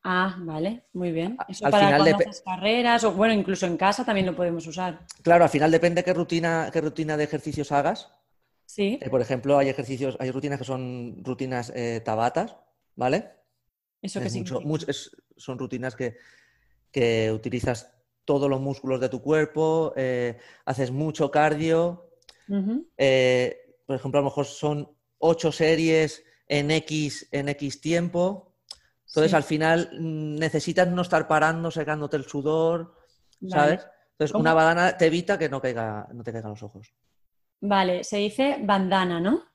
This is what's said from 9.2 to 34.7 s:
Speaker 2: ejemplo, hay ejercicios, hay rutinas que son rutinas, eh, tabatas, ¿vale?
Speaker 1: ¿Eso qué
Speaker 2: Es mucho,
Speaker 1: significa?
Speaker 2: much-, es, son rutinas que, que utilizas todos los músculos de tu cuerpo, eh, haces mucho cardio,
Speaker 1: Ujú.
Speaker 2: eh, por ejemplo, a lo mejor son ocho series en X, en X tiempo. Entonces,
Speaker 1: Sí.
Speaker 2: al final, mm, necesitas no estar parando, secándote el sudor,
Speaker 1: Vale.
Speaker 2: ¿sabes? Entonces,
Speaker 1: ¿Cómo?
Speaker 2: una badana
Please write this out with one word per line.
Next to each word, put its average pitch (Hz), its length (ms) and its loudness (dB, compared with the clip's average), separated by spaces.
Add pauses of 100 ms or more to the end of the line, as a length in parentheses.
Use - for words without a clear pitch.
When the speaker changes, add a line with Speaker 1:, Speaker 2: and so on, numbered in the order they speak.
Speaker 2:
ejemplo, 131 360 0
hay 139 120 4
ejercicios, 131 500 -6
hay 131 120 -4
rutinas 139 260 -4
que 127 80 -8
son 123 580 -8
rutinas, 127 520 -6
eh, 117 300 -4
tabatas, 120 500 -2 (400)
¿vale? 143 340 -2 (720)
Speaker 1:
¿Eso 196 200 -8
qué 120 60 -4
Speaker 2:
Es 113 80 -6
mucho, 120 240 -8
Speaker 1:
significa? 147 100 -6 (160)
Speaker 2:
much-, - 40 -8
es, - 220 -8 (240)
son 127 240 -12
rutinas 127 360 -8
que, 120 200 -6 (720)
que 113 440 2
utilizas 117 600 -4 (300)
todos 143 260 2
los 135 120 0
músculos 131 400 -4
de 127 80 -2
tu 127 120 -8
cuerpo, 156 760 0
eh, 123 400 -2 (280)
haces 131 260 -2
mucho 147 400 -2
cardio, 160 800 0 (360)
Speaker 1:
Ujú. 202 400 -2 (100)
Speaker 2:
eh, 127 760 2 (100)
por 135 120 -4
ejemplo, 139 220 0
a - 40 2
lo 139 60 0
mejor 139 160 -2
son 147 500 -6 (220)
ocho 165 340 2
series 160 720 2 (240)
en 147 240 0
X, 151 640 -4
en 143 160 -4
X 143 320 -8
tiempo. 175 720 -2 (540)
Entonces, 160 220 2
Speaker 1:
Sí. 175 40 4
Speaker 2:
al 151 80 4
final, 160 460 2 (100)
mm, 156 360 -6
necesitas 160 520 0
no 180 140 -2
estar 165 260 0
parando, 160 440 2
secándote 151 440 -4
el 139 100 -2
sudor, 160 680 -2 (460)
Speaker 1:
Vale. 185 120 -10
Speaker 2:
¿sabes? 151 340 2 (240)
Entonces, 151 200 -4
Speaker 1:
¿Cómo? 156 120 0
Speaker 2:
una 160 100 6
badana 170 440 4